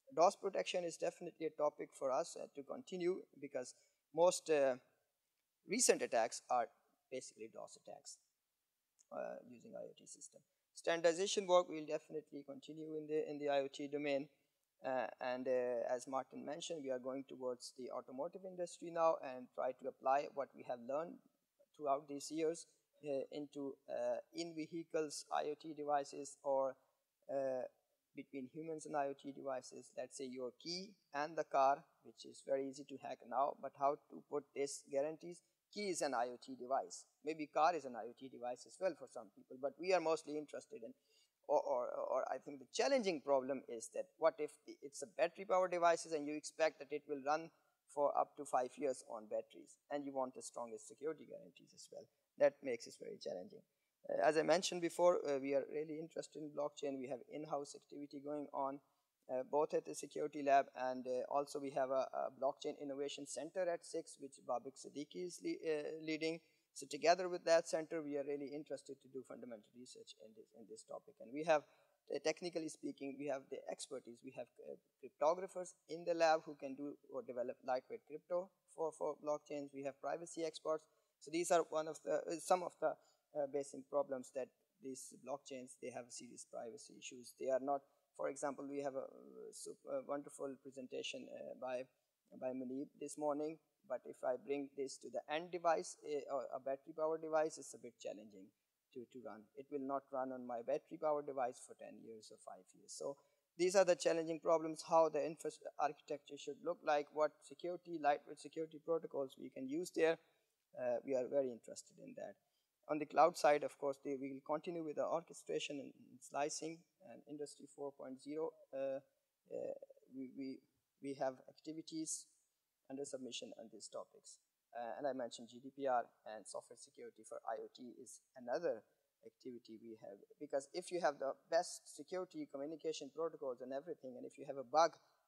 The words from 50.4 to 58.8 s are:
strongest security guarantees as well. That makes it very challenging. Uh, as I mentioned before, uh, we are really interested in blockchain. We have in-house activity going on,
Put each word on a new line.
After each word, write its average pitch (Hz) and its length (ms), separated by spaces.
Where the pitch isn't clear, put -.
strongest 117 440
security 147 420
guarantees - 460
as - 180
well. 123 120
That 139 240
makes 127 240
it 139 140
very - 200
challenging. - 400
Uh, - 160
as 151 140
I 156 40
mentioned 175 400
before, 175 360
uh, 139 140
we 139 120
are 135 180
really 151 260
interested 151 440
in 151 80
blockchain. 147 460
We 127 120
have 131 120
in-house 151 420
activity 143 500
going 147 300
on, 139 240